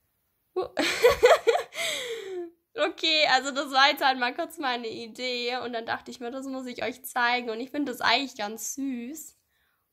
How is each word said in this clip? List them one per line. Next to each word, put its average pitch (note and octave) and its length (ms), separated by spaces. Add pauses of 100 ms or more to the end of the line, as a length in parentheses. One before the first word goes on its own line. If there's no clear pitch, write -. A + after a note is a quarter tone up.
(540)
Uh. F#4 200
<laughs> - 40 (2000)
Okay, D#4 520
also C4 180
das C#4 220
war C#4 180
jetzt D4+ 120
halt C4 160
mal B3 160
kurz E4 220
meine B3 320
Idee. A#3+ 720
Und A#3+ 160
dann A3+ 100
dachte A#3 260
ich A#3+ 100
mir, A#3+ 100
das C4 160
muss C4 200
ich B3 160
euch C4 220
zeigen. A#3+ 460
Und A3 100
ich C4 100
finde D4 220
das A#3 80
eigentlich B3+ 360
ganz G#3+ 380
süß. C4+ 640 (560)